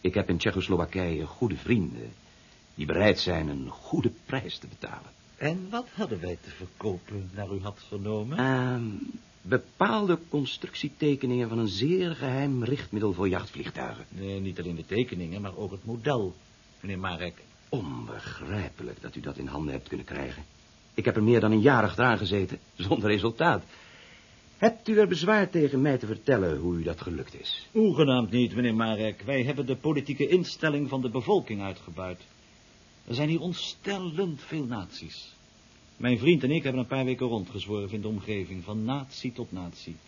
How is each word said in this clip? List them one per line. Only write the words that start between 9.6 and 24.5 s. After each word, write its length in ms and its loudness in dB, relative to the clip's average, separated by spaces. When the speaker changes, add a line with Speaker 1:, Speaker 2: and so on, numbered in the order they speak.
Speaker 1:
constructietekeningen 1200 0
van 100 -2
een 80 2
zeer 480 0
geheim 480 0
richtmiddel 500 0
voor 160 2
jachtvliegtuigen. 800 -6
Speaker 2:
Nee, 300 -6
niet 200 -6
alleen 160 -6
de 100 -8
tekeningen, 560 -4
maar 160 -8
ook 140 -6
het 140 -14
model, 500 -2
meneer 200 -8
Marek. 340 -6
Speaker 1:
Onbegrijpelijk 1300 -8
dat 140 -14
u 40 -10
dat 180 -8
in 100 -8
handen 260 -4
hebt 140 -8
kunnen 180 -8
krijgen. 380 -8
Ik 120 -2
heb 100 4
er 80 4
meer 160 8
dan 120 6
een 100 6
jaar 220 8
achteraan 340 4
gezeten, 420 -2
zonder 340 2
resultaat. 540 2